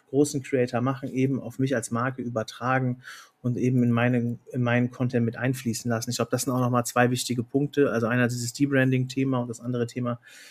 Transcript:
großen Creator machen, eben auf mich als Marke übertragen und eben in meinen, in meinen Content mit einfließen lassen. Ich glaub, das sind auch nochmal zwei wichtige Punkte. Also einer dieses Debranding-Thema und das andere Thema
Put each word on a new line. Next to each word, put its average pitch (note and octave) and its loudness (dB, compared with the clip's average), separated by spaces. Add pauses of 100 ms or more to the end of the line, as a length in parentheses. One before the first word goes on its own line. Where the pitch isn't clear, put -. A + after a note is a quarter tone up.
(100)
großen C#3+ 0
Creator B2 -2
machen, C3 -4
eben C3 0
auf A2 -12
mich C3+ 2
als A2+ -2
Marke B2 -2
übertragen B2 -2 (400)
und B2 0
eben B2 2
in A#2+ 4
meinen, A#2+ 2 (140)
in B2 -2
meinen A#2+ 2
Content B2 0
mit A#2 -2
einfließen B2 -2
lassen. A#2 -2
Ich B2 -2
glaub, A#2 -2
das B2+ -2
sind C#3 -2
auch B2 0
nochmal B2 2
zwei B2 4
wichtige B2 -2
Punkte. C#3 2
Also A2+ 0
einer B2 4
dieses A#2+ -4
Debranding-Thema C3 2
und B2 -4
das A#2 -10
andere A#2+ -2
Thema A#2+ -4 (300)